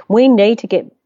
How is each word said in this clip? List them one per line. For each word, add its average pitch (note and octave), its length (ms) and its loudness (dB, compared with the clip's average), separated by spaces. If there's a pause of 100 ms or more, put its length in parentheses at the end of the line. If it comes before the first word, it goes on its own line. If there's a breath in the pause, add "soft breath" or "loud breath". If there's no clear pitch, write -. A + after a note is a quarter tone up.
We A#3 200 2
need A3+ 320 2
to G#3 80 -12
get - 240 -6 (140)